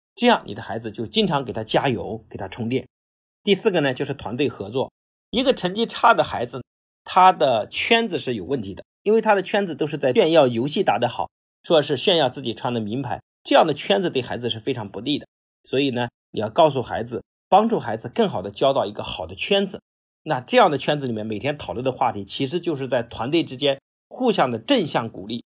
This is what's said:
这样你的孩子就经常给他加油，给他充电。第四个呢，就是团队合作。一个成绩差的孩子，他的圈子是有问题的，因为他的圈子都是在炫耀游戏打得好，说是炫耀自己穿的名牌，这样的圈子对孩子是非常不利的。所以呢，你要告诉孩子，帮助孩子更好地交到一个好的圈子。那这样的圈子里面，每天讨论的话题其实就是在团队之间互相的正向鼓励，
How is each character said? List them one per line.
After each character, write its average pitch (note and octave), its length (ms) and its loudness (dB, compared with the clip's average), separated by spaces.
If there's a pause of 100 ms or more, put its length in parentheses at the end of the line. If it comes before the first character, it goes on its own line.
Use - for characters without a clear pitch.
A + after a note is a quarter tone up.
(140)
这 A#3+ 140 0
样 A3 180 4
你 - 80 -10
的 G#2 80 -12
孩 G2+ 160 -8
子 A2+ 140 -10
就 A2+ 140 -6
经 G#3 200 0
常 C#3+ 180 0
给 A2+ 80 -8
他 A2+ 120 -6
加 C3 240 2
油， A2 420 -4
给 - 80 -12
他 G2 80 -8
充 A2 220 -6
电。 B2 180 -2 (560)
第 G3+ 100 4
四 F#3+ 200 2
个 F3 80 2
呢， C#3 120 2
就 C3+ 120 -6
是 C3+ 100 -6
团 A#2 220 -10
队 C#3 120 0
合 G2+ 220 -10
作。 B2 220 -4 (380)
一 A3+ 120 -2
个 C4 100 2
成 F#3 220 -2
绩 A3+ 100 -2
差 A3+ 300 4
的 E3 80 2
孩 A#2 240 -4
子， B2 160 -10 (400)
他 F#3 300 6
的 C3 360 2
圈 A3+ 400 2
子 F3 80 -4
是 B2+ 180 -4
有 G2 100 -8
问 C3 180 -4
题 G2 140 -10
的， - 80 -16 (180)
因 G3+ 100 2
为 A3+ 80 6
他 G#3+ 140 4
的 F#3+ 80 0
圈 G3+ 240 -2
子 E3 80 -6
都 D3 140 -2
是 D3+ 100 -6
在 C3+ 140 2
炫 F3 180 4
耀 D#3 160 8
游 A#2+ 220 0
戏 E3+ 160 0
打 G#2+ 160 2
得 A#2+ 80 2
好， - 200 -6 (360)
说 D#3 180 6
是 C3+ 140 -2
炫 F3 200 2
耀 C#3+ 140 4
自 C3+ 120 -12
己 A#2+ 120 -4
穿 B2 180 -4
的 A#2+ 60 -2
名 A2 240 -4
牌， A2 180 -6 (220)
这 C#4+ 140 2
样 - 100 6
的 D3+ 80 0
圈 G3 260 0
子 F3+ 80 0
对 C3 140 -4
孩 G#2+ 160 -8
子 A#2+ 100 -4
是 A2 120 -6
非 C#3 120 -4
常 A2 160 -8
不 F#2+ 120 -12
利 C#3 180 -4
的。 - 80 -18 (380)
所 C3 160 -2
以 C#3+ 100 0
呢， A#2+ 180 -2 (220)
你 - 100 -8
要 G#2 80 -4
告 D#3 220 6
诉 C3 100 -2
孩 G2+ 220 -4
子， A#2+ 200 -8 (260)
帮 G#3+ 200 6
助 G#3 100 2
孩 A2+ 180 -4
子 A#2 120 -8
更 G#3 200 0
好 A#2 120 -4
地 G2 100 -6
交 C3+ 220 2
到 B2 140 0
一 G#2 60 -8
个 - 100 -10
好 - 240 -8
的 - 80 -14
圈 G3+ 320 -2
子。 - 160 -12 (400)
那 D3 180 -4
这 E3+ 160 -2
样 G#3 140 8
的 C#3+ 80 0
圈 D3+ 200 -2
子 C#3 80 -6
里 A#2+ 60 -2
面， G#2+ 140 -6
每 G#2+ 120 -4
天 C#3+ 200 -4
讨 - 160 -10
论 A#2+ 100 -6
的 C3 80 0
话 C3 180 0
题 G2+ 140 -8
其 C3+ 220 -6
实 D3 120 -4
就 E3 160 -4
是 C3+ 140 -6
在 A#2+ 140 0
团 A#2 280 -8
队 D#3+ 140 2
之 B2+ 120 -12
间 C#3 240 -2 (280)
互 B3 240 0
相 D#3+ 180 2
的 A#2 80 -4
正 A3+ 280 0
向 A#2+ 240 -4
鼓 F#2+ 160 -14
励， A#2 220 -10